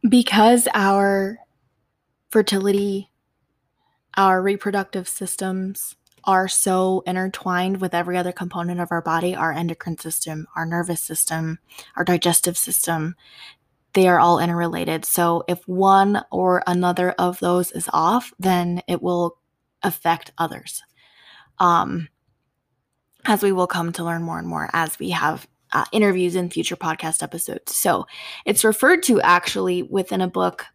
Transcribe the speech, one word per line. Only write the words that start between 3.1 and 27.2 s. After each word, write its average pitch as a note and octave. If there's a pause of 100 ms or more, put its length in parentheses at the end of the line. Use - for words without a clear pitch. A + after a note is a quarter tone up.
our F#3+
reproductive G3
systems F#3+ (280)
are F#3+
so F#3
intertwined F#3
with F3+
every F3
other F3+
component F3
of E3+
our E3+
body, E3+
our D#3+
endocrine E3
system, D#3+ (100)
our E3
nervous E3+
system, D#3+ (380)
our -
digestive F3
system, E3 (800)
they F#3+
are F3
all E3+
interrelated. E3+
So E3+
if F3
one G3
or F3+
another F3+
of F3+
those F3+
is -
off, F#3+
then F3+
it F3
will F3 (440)
affect E3
others. - (720)
Um, E3+ (1160)
as G3+
we G3
will F3+
come E3+
to E3+
learn E3
more E3
and E3+
more D#3+
as E3
we D#3
have, - (260)
uh, -
interviews F#3
in F3+
future E3
podcast D#3+